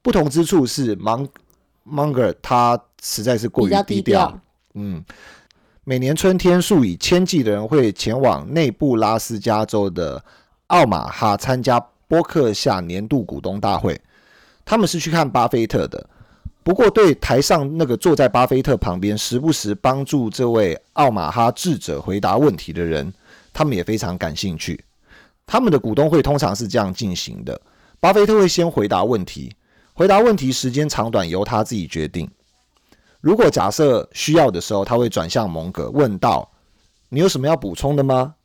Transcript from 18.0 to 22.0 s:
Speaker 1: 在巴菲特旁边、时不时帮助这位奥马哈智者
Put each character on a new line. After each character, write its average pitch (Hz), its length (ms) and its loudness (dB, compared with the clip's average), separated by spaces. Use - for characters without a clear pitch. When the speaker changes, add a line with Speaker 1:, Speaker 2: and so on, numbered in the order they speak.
Speaker 1:
在 135 140 4
巴 123 180 4
菲 131 160 0
特 131 140 2
旁 92 240 -4
边、 104 180 -2
时 120 220 -4
不 156 140 0
时 104 200 -4
帮 135 300 0
助 127 260 -2
这 120 200 -2
位 107 280 2
奥 143 160 4
马 87 220 -2
哈 117 200 2
智 156 260 -4
者 76 240 -8